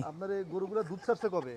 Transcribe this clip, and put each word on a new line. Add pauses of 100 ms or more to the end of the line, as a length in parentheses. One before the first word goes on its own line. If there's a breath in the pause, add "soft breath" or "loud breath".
(120)
আপনার
এই (100)
গরুগুলা
দুধ
ছাড়ছে
কবে?